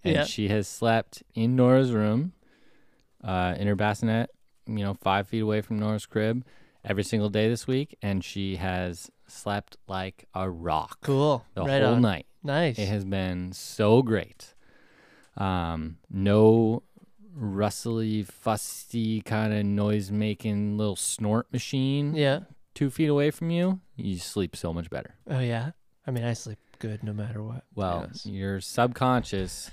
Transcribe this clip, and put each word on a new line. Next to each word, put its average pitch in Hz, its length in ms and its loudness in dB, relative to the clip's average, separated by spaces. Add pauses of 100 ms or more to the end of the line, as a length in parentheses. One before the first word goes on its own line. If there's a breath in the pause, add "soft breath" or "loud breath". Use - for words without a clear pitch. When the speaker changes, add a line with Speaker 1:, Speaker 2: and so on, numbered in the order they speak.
Speaker 1:
And 165 100 2
Speaker 2:
Yeah. 151 100 2
Speaker 1:
she 107 240 -2
has 104 200 2
slept - 540 0 (120)
in 117 220 2
Nora's 127 360 6
room, 113 400 2 (880 soft breath)
uh, 90 360 0
in 101 80 0
her 104 80 4
bassinet, 107 560 0 (360)
you 110 180 -4
know, 101 100 -2
five 98 340 0
feet 113 120 -2
away 107 200 0
from 104 200 -4
Nora's 107 260 -2
crib 113 380 0 (400 soft breath)
every 101 180 -2
single 104 260 0
day 107 200 2
this 117 180 -2
week. 135 340 -2
And 98 240 -2
she 95 320 -6
has 90 540 -4 (160)
slept - 500 -8 (120)
like 95 460 -8
a 95 140 0
rock 82 540 -4
Speaker 2:
Cool. 139 420 2 (100)
Speaker 1:
the 92 100 -2
Speaker 2:
Right 139 180 2
Speaker 1:
whole 120 120 4
Speaker 2:
on. 123 80 6
Speaker 1:
night. 104 240 2 (160)
Speaker 2:
Nice. 147 360 0
Speaker 1:
It 104 100 -2
has 101 160 0
been 92 480 -2
so 110 500 4
great. - 520 -4 (840 soft breath)
Um, 82 600 -2 (100)
no 110 760 6 (500)
rustly, 107 920 -2
fusty 110 1000 -4
kind 107 320 0
of 104 100 0
noise-making 104 1120 0
little 104 200 -2
snort 107 560 -2
machine 139 640 -2
Speaker 2:
Yeah. 143 260 2 (340)
Speaker 1:
two 139 160 0
feet 156 180 0
away 147 220 4
from 165 200 -4
you. 180 300 0 (160)
You 101 220 -4
sleep - 380 -4
so 82 160 -4
much 82 180 -6
better. - 240 -10 (140)
Speaker 2:
Oh, 143 100 -2
yeah? 120 320 -2 (360)
I 139 40 -6
mean, 120 140 -2
I 120 80 -2
sleep 110 260 -10 (220)
good 107 240 -6
no 107 80 -4
matter 107 300 -6
what, 120 220 -10 (100)
Speaker 1:
Well, 90 340 -2
Speaker 2:
yes. - 180 -14
Speaker 1:
your 98 340 -4
subconscious 120 1120 0